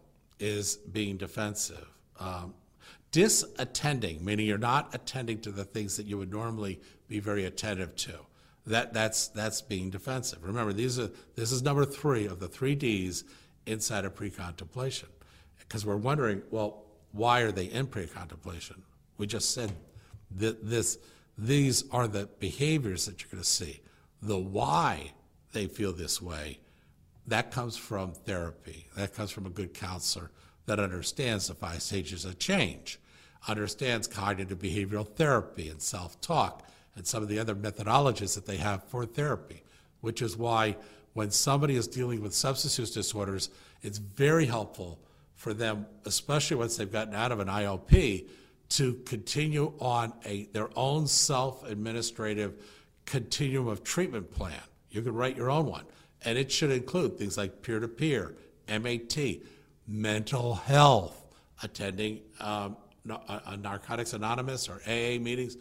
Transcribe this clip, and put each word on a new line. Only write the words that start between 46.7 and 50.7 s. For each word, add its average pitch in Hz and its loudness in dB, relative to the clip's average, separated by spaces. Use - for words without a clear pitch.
they've 101 -4
gotten 107 -2
out 113 2
of 110 0
an 95 0
I 104 2
O 98 -2
P, 110 6
to 127 2
continue 147 -2
on 117 0
a, 104 -4
their 110 -2